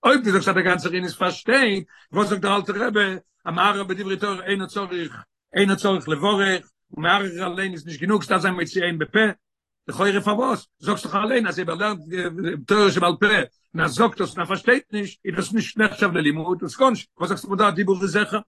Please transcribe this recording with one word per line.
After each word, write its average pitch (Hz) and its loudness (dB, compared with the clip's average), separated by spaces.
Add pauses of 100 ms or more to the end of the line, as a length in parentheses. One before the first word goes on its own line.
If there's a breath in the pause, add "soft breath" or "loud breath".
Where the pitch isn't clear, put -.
אויב 254 4
דו 208 2
זאגסט, 190 2
דער 185 2
גאנצער 180 0
ענין 180 -4
איז 165 -8
פארשטיין, 196 0 (300 soft breath)
וואס 196 0
זאגט 190 -2
דער 196 2
אלטער 208 -2
רבי, 208 0 (320)
אמר 190 2
רבי 190 -4
דברי 190 -6
תורה, 190 -4
אינו 190 -4
צורך, 180 -8 (300)
אינו 190 4
צורך 190 0
לברך, 190 0 (240)
און 151 -8
מערער 185 0
אליין 185 -4
איז 160 -12
נישט 156 -12
גענוג, 196 0
דאס 185 2
זיין 185 0
מיר 175 -4
צו - -4
אים 175 -2
בפה. 208 2 (600)
דער - -8
חוירע 196 2
פאר 208 0
וואס? 247 0 (120)
זאגסט - -4
דאך - -10
אליין, 220 2
אז 175 -2
ער 170 -4
לערנט, 202 -2 (140)
אה, 175 -4 (100)
תורה 202 6
שבעל 175 2
פה. 208 4
און 170 -2
ער 160 2
זאגט 220 2
דאס, 190 -2
און 185 -8
ער 170 -4
פארשטייט 226 0
נישט, 208 -6
ער 180 -4
איז - -4
נישט - -2
נחשב 208 2
ללימוד, 160 0
דאס - -8
קען 262 6
נישט. - -4 (100)
וואס 180 -2
זאגסט 190 -4
דו 196 -2
דא, 208 4
דיבור 185 0
איז 196 0
זיכער? 208 0